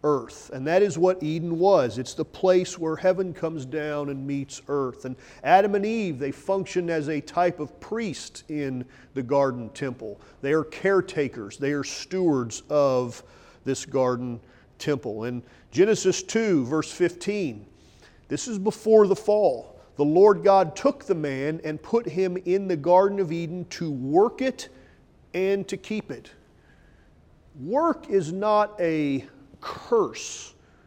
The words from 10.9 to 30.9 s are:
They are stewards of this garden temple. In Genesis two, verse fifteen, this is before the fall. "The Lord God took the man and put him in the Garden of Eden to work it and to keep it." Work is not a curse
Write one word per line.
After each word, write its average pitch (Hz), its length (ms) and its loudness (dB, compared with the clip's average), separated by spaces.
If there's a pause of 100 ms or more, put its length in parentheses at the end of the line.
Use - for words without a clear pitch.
They 139 140 -2
are 143 100 -4
stewards 143 880 -2
of 131 520 0 (420)
this 131 200 -4
garden 123 560 -2 (380)
temple. 117 460 -4
In 123 180 -6 (300)
Genesis 185 500 2
two, 202 420 0
verse 147 280 -2
fifteen, 175 760 -4 (640)
this - 180 -6
is 220 120 -6
before 214 500 6
the 185 80 4
fall. 190 640 0 (160)
"The 147 80 2
Lord 175 400 6
God 190 320 6
took - 300 -2
the 196 100 0
man 147 480 -4
and 156 180 -6
put 226 260 -2
him 180 360 -2
in 190 240 0
the 180 80 -2
Garden 185 420 4
of 170 140 -2
Eden 170 380 -6
to 165 200 -6
work 151 520 2
it - 260 -4 (680)
and 190 320 -2
to 196 100 -8
keep 208 360 -8
it." - 180 -16 (1300)
Work 302 480 0
is 175 240 0
not 208 480 0
a 151 440 0 (360)
curse - 920 -4 (320)